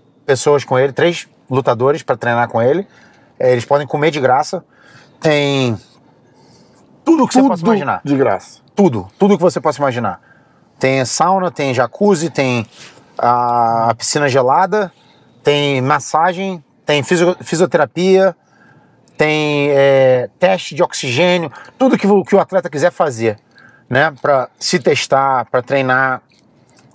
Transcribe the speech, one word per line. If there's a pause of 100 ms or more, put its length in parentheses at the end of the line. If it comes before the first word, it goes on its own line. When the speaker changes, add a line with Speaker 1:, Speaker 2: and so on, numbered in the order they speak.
(260)
Speaker 1:
pessoas
com
ele,
três (220)
lutadores
pra
treinar
com
ele. (520)
É,
eles
podem
comer
de
graça. (560)
Tem (1300)
tudo
que
você
Speaker 2:
Tudo
Speaker 1:
possa
imaginar.
Speaker 2:
de
graça. (160)
Speaker 1:
Tudo, (100)
tudo
que
você
possa
imaginar. (600)
Tem
sauna,
tem
jacuzzi,
tem (520)
a,
a
piscina
gelada, (520)
tem
massagem, (220)
tem
fisio-,
fisioterapia, (840)
tem,
é,
teste
de
oxigênio, (260)
tudo
que
o,
que
o
atleta
quiser
fazer, (520)
né,
pra (100)
se
testar,
pra
treinar, (720)